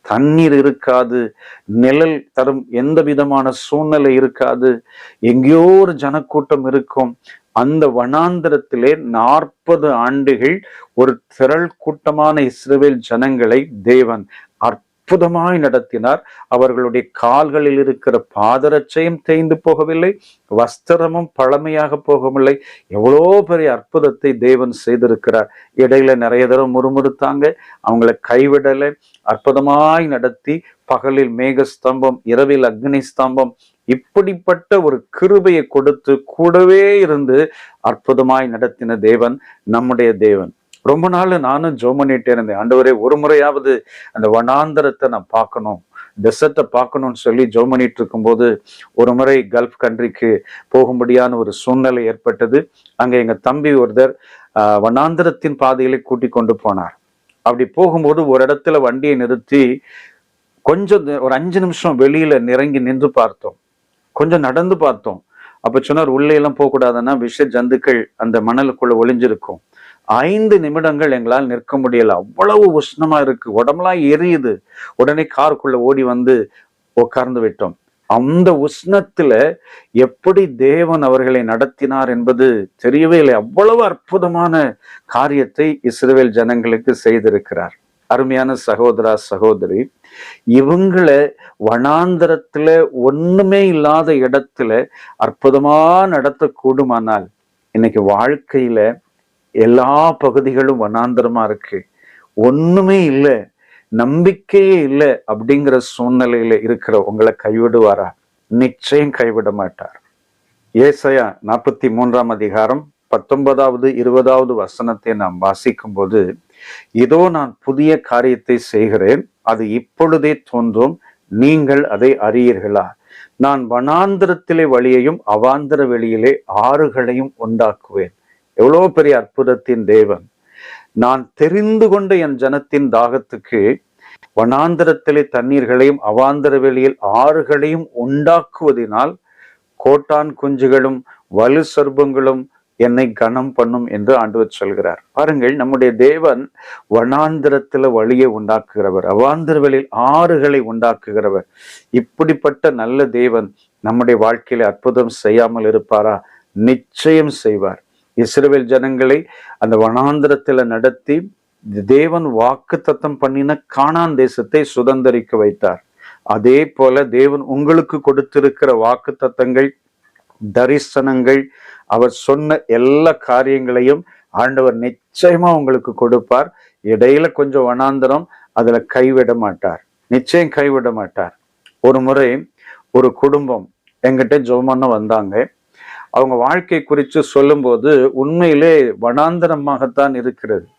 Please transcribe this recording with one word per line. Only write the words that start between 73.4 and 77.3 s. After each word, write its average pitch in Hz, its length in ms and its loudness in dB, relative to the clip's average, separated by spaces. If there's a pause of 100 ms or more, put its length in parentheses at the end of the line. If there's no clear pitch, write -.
உடம்பெல்லாம் 147 420 0
எரியுது. 151 640 0 (360)
உடனே 147 300 0 (100)
காருக்குள்ள 143 360 0
ஓடி 131 300 0
வந்து 123 480 0 (420)
உட்கார்ந்து 123 500 -2